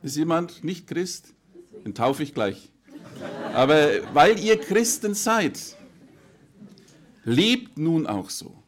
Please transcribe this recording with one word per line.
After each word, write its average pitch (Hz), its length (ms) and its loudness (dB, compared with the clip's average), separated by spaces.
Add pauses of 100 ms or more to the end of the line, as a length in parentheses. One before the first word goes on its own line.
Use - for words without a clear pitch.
Ist 143 140 -8
jemand 165 460 -2
nicht 185 240 -8
Christ? 175 460 -8 (520)
Den 104 80 -10
taufe 135 300 -2
ich 143 100 -10
gleich. 101 380 -4 (840)
Aber 147 360 4 (240)
weil 190 260 6
ihr 214 200 2
Christen 220 540 -2
seid, 208 460 -2 (1600)
lebt 190 540 2
nun 160 300 0
auch 98 220 -6
so. - 380 -14